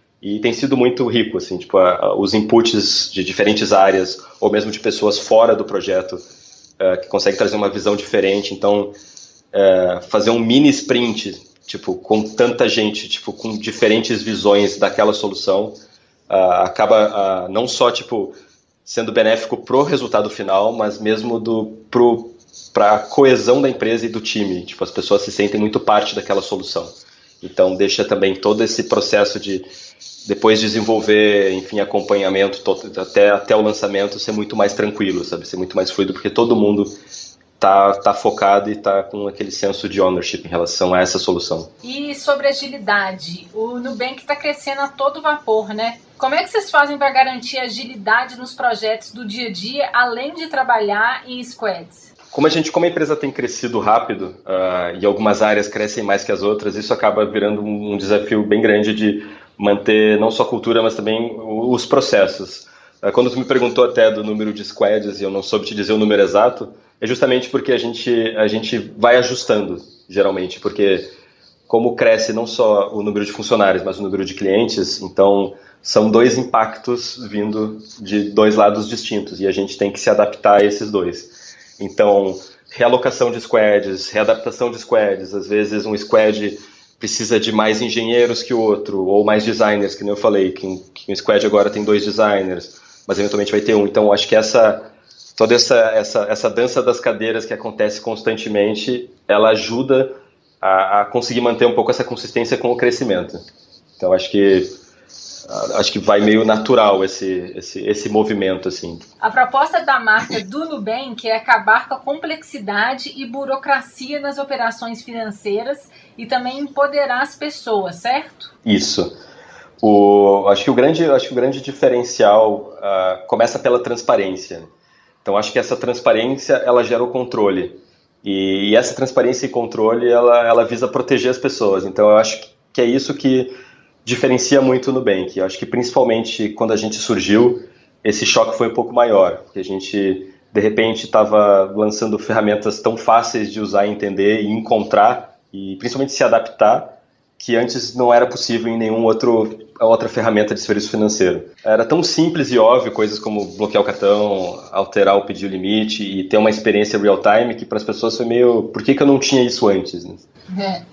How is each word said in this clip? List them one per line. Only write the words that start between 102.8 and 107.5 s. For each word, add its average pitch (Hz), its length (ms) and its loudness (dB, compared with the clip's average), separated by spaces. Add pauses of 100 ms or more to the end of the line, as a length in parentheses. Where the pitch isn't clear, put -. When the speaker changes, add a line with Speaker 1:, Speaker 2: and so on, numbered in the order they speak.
Speaker 1:
Então, 92 160 -2
acho - 180 0
que, - 400 4 (1080)
acho - 160 0
que 107 60 -6
vai 104 220 2
meio 107 240 4
natural 110 580 2
esse, 92 540 -4